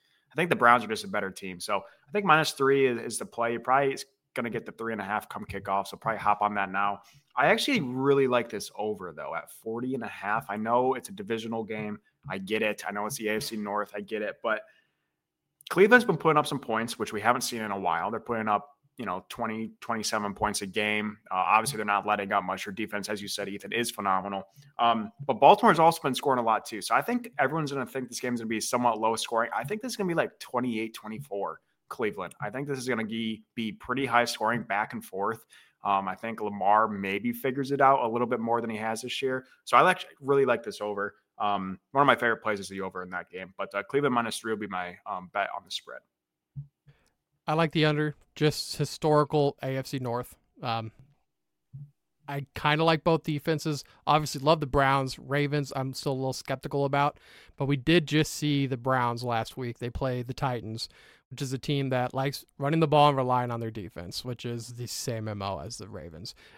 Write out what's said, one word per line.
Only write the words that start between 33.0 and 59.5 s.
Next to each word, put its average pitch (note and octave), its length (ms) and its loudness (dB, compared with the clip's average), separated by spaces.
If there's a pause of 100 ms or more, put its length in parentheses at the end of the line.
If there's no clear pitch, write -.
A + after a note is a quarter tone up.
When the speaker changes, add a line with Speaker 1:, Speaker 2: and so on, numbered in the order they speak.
Speaker 1:
be, A2 380 -6 (100)
be A2 180 -4
pretty C3 320 -4
high A#2+ 220 4
scoring, A2 380 0
back G#2 280 -2
and A2+ 120 -10
forth. G2+ 420 -4 (380)
Um, G2 240 2
I F#2 80 -6
think A2+ 240 -8
Lamar G#2 480 4
maybe G2+ 440 -2
figures C3 380 -4
it C#3 100 2
out C3+ 200 6
a A#2+ 80 0
little A#2+ 180 0
bit A#2 140 -2
more A#2 200 0
than A2+ 80 -6
he A2 80 -6
has A2 260 -6
this B2 200 -8
year. C3 240 -4 (180)
So - 120 4
I C3 60 10
like, F3 220 4 (160)
really C#3 240 4
like A#2 200 2
this G#2 160 -8
over. G2+ 340 -4 (240)
Um, G2 400 -2 (140)
one C#3 100 4
of C#3+ 40 4
my B2 100 6
favorite A2+ 260 0
plays G#2+ 160 -2
is F#2+ 100 -10
the F#2+ 120 -10
over F#2+ 240 -8
in F2+ 60 -14
that F2+ 200 -10
game. F#2 260 -14
But, G2 160 -8
uh, G2+ 120 -4
Cleveland C#3 280 0
minus A#2 280 0
three A2+ 100 -4
will G#2+ 80 -2
be G#2 80 -8
my, F2+ 300 -8 (100)
um, F#2 260 -10
bet G2+ 240 0
on G2 80 -10
the - 60 -16
spread. - 300 -12 (1500)
Speaker 2:
I D#3 60 -2
like D#3+ 180 2
the D3+ 140 2
under, D3+ 320 0 (180)
just - 420 0
historical D3+ 840 2
A C3+ 140 -4
F C3 100 -6
C C3+ 140 -6
North. A#2+ 340 -6 (300)
Um, A2+ 260 -4 (1400)
I C#3+ 180 -6 (120)
kinda D3+ 260 2
like E3 220 4
both E3 180 4
defenses. D3+ 640 -2 (200)
Obviously, D3 360 2
love D3+ 180 4
the D3+ 80 -4
Browns. C3+ 500 2
Ravens, C#3+ 600 -2
I'm C3 180 -4
still - 180 -4
a - 20 -2
little C3 180 -4
skeptical C#3 540 -4
about. C#3+ 340 0 (360)
But C#3 100 -2
we C#3+ 100 2
did D#3 320 4
just D3+ 260 2
see C#3+ 320 0
the B2+ 100 -2
Browns A#2+ 460 0
last A#2 340 -2